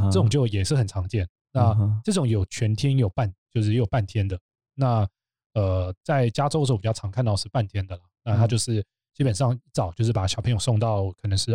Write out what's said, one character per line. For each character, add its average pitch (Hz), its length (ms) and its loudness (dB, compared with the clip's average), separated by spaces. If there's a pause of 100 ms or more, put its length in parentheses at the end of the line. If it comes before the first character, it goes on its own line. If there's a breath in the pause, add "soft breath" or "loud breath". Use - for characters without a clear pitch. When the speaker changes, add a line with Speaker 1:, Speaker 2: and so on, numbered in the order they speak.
Speaker 1:
哼。 98 80 2
Speaker 2:
这 95 60 4
种 107 120 4
就 127 180 2
也 101 160 0
是 143 100 0
很 123 140 2
常 92 180 -4
见。 95 220 -2 (240)
那 120 200 4
Speaker 1:
嗯 104 80 2
哼。 107 220 0
Speaker 2:
这 214 120 -2
种 170 120 0
有 107 200 2
全 107 280 -2
天 139 200 0
也 135 80 2
有 - 80 2
半， 110 200 -2 (220)
就 113 100 0
是 107 120 2
也 117 40 2
有 123 100 2
半 113 180 0
天 101 200 -2
的。 95 140 -4 (340)
那 120 320 2 (540)
呃， 92 340 0 (100)
在 135 260 2
加 143 180 0
州 156 140 0
的 139 40 2
时 127 60 0
候 113 60 2
比 92 60 -6
较 110 100 0
常 98 180 -6
看 127 120 -2
到 107 120 2
是 - 140 -6
半 110 180 -2
天 98 180 -4
的 92 120 -12
啦。 - 60 -20 (200)
那 113 140 0
他 101 100 4
就 117 100 0
是 110 240 -2 (320)
基 143 120 -2
本 120 80 2
上 123 200 0
一 120 60 -4 (140)
早 95 180 -2
就 113 140 -2
是 117 80 2
把 95 120 0
小 95 160 -2
朋 - 80 -2
友 117 80 2
送 110 220 0
到 101 340 0
可 - 140 -10
能 98 100 0
是 - 180 -2